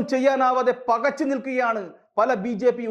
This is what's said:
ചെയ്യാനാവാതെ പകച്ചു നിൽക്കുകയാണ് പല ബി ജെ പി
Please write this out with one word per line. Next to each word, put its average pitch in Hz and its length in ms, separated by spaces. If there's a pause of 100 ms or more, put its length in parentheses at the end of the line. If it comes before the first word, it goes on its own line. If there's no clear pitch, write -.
(120)
ചെയ്യാനാവാതെ 254 640 (140)
പകച്ചു 240 440
നിൽക്കുകയാണ് 247 500 (380)
പല 247 140 (120)
ബി 247 160
ജെ 247 160
പി 240 140